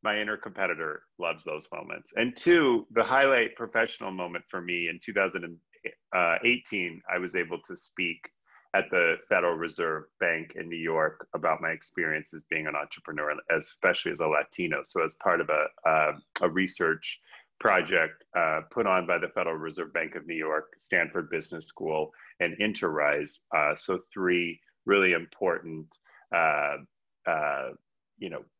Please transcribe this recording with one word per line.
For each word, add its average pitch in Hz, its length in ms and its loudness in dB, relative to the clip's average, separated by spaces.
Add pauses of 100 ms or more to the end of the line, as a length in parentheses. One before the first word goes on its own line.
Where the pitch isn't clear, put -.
My 107 160 0
inner 107 180 -2
competitor 85 640 -4 (160)
loves 82 240 -4
those 78 280 -8
moments. 80 440 -12
And 120 200 0
two, 147 560 6
the 110 120 4
highlight 131 520 4
professional 113 540 -2
moment 87 400 -6
for 95 120 -6
me 87 280 -4
in 80 140 -8
two 101 100 -10
thousand 85 460 0 (840)
eighteen, 98 580 0 (120)
I 90 60 0
was 90 160 -4
able 85 320 -2
to 87 80 -12
speak 85 440 -8 (540)
at 98 160 2
the 85 260 4 (120)
Federal 87 280 4
Reserve 80 500 -4 (160)
Bank 82 340 -2
in 85 140 -10
New 85 80 -8
York 80 580 0
about 80 260 0
my 82 100 -2
experiences 78 800 -4
being 78 180 -2
an 76 80 -4
entrepreneur, 76 580 -6 (180)
especially 85 600 0
as 73 80 -4
a 80 60 2
Latino. 76 560 0
So 85 200 -2
as 80 120 -2
part 87 260 0
of 80 80 -2
a, 76 160 2 (240)
uh, 78 240 4 (280)
a 90 80 4
research 85 720 -2 (400)
project, 90 640 2 (120)
uh, 80 260 2 (100)
put 113 160 0
on 92 180 4
by 87 140 2
the 85 80 -2
Federal 85 300 -2
Reserve 80 360 -8
Bank 80 220 -4
of 78 100 -10
New 82 100 -8
York, 78 440 -2
Stanford 82 500 -2
Business 80 380 -6
School, 78 440 -4 (280)
and 82 200 0
Interrise. 76 840 0 (140)
Uh, 76 200 2
so 92 240 -4 (120)
three 87 480 0 (280)
really 95 260 6
important, 82 840 -4 (400)
uh, 76 420 2 (500)
uh, 73 420 -2 (480)
you 95 140 -8
know 76 120 -10 (160)